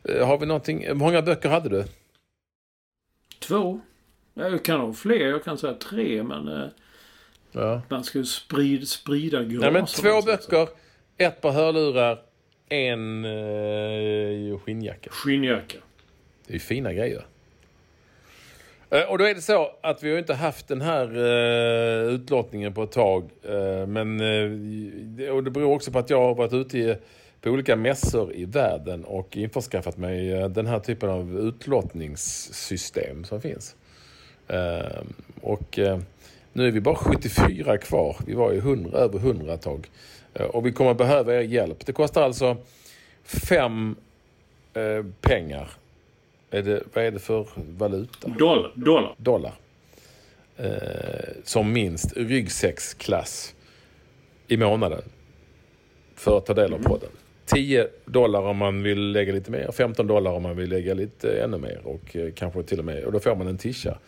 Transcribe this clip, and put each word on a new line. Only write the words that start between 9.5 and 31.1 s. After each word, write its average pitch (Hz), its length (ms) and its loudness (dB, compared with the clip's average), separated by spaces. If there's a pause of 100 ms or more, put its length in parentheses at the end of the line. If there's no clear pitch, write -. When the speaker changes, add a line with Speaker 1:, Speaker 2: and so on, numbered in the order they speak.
Speaker 1:
Nej, 139 120 6
men 180 140 4
två - 220 2
Speaker 2:
någonstans. 214 400 2
Speaker 1:
böcker, 165 200 4 (480)
ett 170 240 2
par 151 100 2
hörlurar, 143 720 2 (460)
en, 113 560 -2
eh, 104 1300 -2
skinnjacka. 110 520 -10
Speaker 2:
Skinnjacka. 135 680 -2 (680)
Speaker 1:
Det - 40 -16
är - 40 -10
ju - 60 -4
fina 117 320 -4
grejer. 113 340 -4 (1600)
Eh, 143 120 4
och 185 160 0
då 190 60 6
är 208 100 4
det 175 60 -12
så 165 300 4 (120)
att 156 200 -2
vi 151 80 -2
har 165 80 2
inte 165 160 -2
haft 143 340 -4
den 131 120 -2
här, 143 260 0 (100)
eh, 120 1000 2
utlottningen 117 600 -2
på 110 80 -4
ett 107 100 -6
tag. 95 380 2 (120)
Eh, 98 440 -2
men, 107 340 -2
eh, 107 300 2 (540)
det, 120 260 -8
och 135 140 2
det 131 60 -2
beror 143 240 4
också 135 180 -4
på 127 60 4
att 120 120 0
jag 135 100 6
har 123 140 6
varit 120 180 0
ute 131 260 -2
i, 113 180 2 (440)
på 113 100 0
olika 131 260 4
mässor 120 580 0
i 90 100 -8
världen 90 600 0
och 95 320 -8
införskaffat 101 600 -4
mig, 92 360 -4
eh, 95 160 0
den 107 180 -2
här 117 120 0
typen 107 320 -4